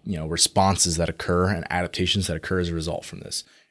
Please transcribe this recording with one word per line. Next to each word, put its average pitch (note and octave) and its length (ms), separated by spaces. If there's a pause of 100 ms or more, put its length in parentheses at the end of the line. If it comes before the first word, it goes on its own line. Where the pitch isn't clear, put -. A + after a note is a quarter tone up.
you F#2 120
know, D#2 100
responses F2+ 680
that E2 120
occur F2+ 400
and F2+ 220
adaptations F2+ 560
that E2 100
occur F#2 220
as F2 120
a E2+ 40
result D#2+ 300
from - 160
this. - 240 (260)